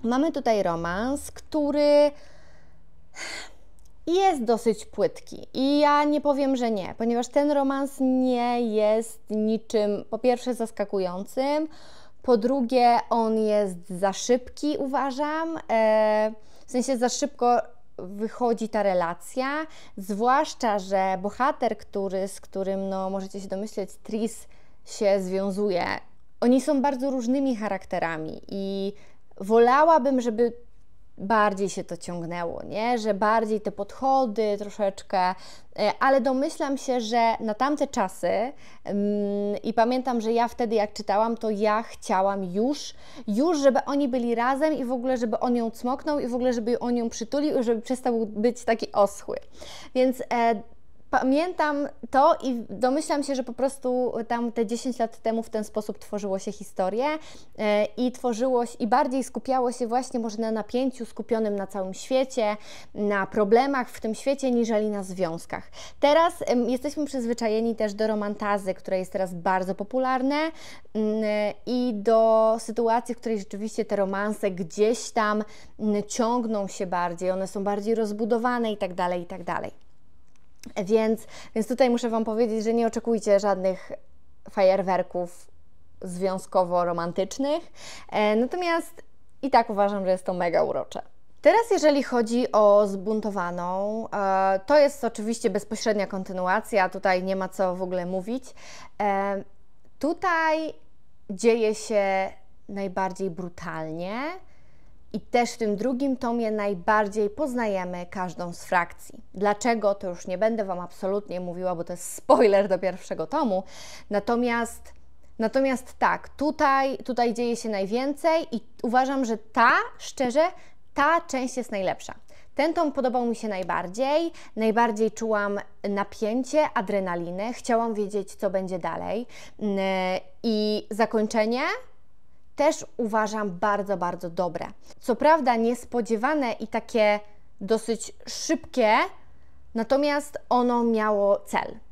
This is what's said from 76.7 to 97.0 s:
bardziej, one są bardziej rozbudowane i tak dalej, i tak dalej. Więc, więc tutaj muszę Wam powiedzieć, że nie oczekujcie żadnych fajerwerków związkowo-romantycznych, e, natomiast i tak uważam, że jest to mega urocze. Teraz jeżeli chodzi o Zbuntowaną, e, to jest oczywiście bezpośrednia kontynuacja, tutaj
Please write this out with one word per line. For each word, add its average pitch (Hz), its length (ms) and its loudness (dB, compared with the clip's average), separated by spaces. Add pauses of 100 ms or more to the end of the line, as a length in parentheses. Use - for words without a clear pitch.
bardziej, 175 440 -2
one 190 160 0
są 196 180 -4
bardziej 208 300 0
rozbudowane 226 800 0
i 208 40 -4
tak 185 180 -4
dalej, 180 280 0
i 175 40 -10
tak 180 180 -12
dalej. - 260 -4 (1120)
Więc, 220 420 2 (280)
więc 220 140 -2
tutaj 254 220 4
muszę 240 180 0
Wam 226 160 0
powiedzieć, 220 400 0
że 226 100 2
nie 233 120 4
oczekujcie 220 540 2
żadnych 190 520 0 (580)
fajerwerków 185 960 2 (560)
związkowo-romantycznych, 185 1700 0 (400)
e, 214 240 4
natomiast 339 640 0 (400)
i 269 80 -2
tak 233 200 6
uważam, 202 340 2
że 185 60 2
jest 185 140 0
to 190 100 -2
mega 170 280 2
urocze. 143 400 -2 (400)
Teraz 453 280 6
jeżeli 294 320 6
chodzi 240 500 2
o 208 340 8
Zbuntowaną, 196 1200 -2
e, 190 560 4
to 294 120 6
jest 285 260 4
oczywiście 226 460 0
bezpośrednia 208 560 0
kontynuacja, 190 840 2
tutaj 185 340 2